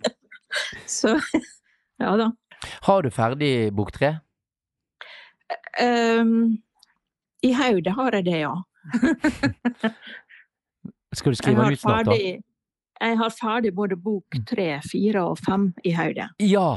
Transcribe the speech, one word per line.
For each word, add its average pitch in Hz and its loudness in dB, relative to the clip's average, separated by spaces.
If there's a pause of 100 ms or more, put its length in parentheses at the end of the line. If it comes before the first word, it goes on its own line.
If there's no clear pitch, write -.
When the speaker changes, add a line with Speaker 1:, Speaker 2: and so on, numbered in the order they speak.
(880)
Speaker 1:
Så, - 0 (840)
ja 185 0
da. 226 2 (500)
Speaker 2:
Har 196 4
du 123 0
ferdig 123 0
bok 101 -2
tre? 147 0 (1600)
Speaker 1:
Ehm, 233 2 (840)
i 254 4
hodet 220 2
har 247 0
jeg 190 0
det, 175 0
ja. 143 -4 (400)
<laughs> 247 -2 (1160)
Speaker 2:
Skal - 0
du - -6
skrive - 0
Speaker 1:
Jeg 214 4
har 240 6
Speaker 2:
den 147 2
ut - -8
snart, 220 2
da? - 6
Speaker 1:
ferdig, 190 -2 (580)
jeg 226 0
har 226 -2
ferdig 220 -2
både 190 -2
bok 185 -4 (100)
Speaker 2:
Mm. 117 -4
Speaker 1:
tre, 196 -2 (120)
fire 196 0
og 170 -2
fem 196 0 (140)
i 175 -2
hodet. 160 -2 (100)
Speaker 2:
Ja, 196 4